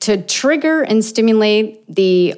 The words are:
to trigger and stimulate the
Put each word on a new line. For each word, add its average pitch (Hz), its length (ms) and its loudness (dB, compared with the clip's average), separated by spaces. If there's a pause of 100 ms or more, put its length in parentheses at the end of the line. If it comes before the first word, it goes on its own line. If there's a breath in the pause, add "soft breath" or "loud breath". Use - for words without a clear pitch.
to 202 200 -2
trigger 311 640 -2
and 220 200 0
stimulate 214 800 0 (100)
the 180 440 2